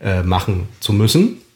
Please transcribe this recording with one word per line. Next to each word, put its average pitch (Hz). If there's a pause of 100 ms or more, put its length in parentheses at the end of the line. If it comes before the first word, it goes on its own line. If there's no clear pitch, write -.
äh, 92
machen 92 (120)
zu -
müssen. 117 (160)